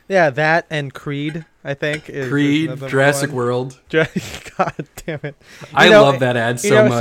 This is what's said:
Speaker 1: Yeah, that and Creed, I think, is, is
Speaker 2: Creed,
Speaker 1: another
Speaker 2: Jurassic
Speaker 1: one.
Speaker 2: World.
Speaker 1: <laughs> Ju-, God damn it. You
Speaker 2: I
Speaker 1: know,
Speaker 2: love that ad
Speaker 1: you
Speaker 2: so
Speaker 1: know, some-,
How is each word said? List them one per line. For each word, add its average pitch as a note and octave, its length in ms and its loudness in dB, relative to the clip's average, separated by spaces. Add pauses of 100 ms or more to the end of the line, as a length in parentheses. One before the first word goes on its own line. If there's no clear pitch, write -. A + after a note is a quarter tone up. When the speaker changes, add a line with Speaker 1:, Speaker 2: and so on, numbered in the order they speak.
Speaker 1:
Yeah, F3+ 220 2
that D#3 380 0
and C#3+ 240 -8
Creed, D3+ 520 -10 (180)
I C#3 120 -8
think, D3+ 340 -6
is, C3+ 160 -8
is B2 40 -8
Speaker 2:
Creed, C#3+ 400 2
Speaker 1:
another C3 200 -10
Speaker 2:
Jurassic C#3+ 400 2
Speaker 1:
one. C#3 80 -6
Speaker 2:
World. B2 460 -4
Speaker 1:
<laughs> - 60 -20
Ju-, D#3+ 140 2 (540)
God - 300 -4 (180)
damn D#3 180 -10
it. D3 120 -12 (260)
You - 120 -20
Speaker 2:
I D3+ 160 6
Speaker 1:
know, G#3+ 140 8
Speaker 2:
love C#3 160 4
that B2 160 0
ad A#2+ 260 -2
Speaker 1:
you G3+ 80 -2
Speaker 2:
so G#3 60 6
Speaker 1:
know, G#3+ 140 6
some-, A#3+ 120 0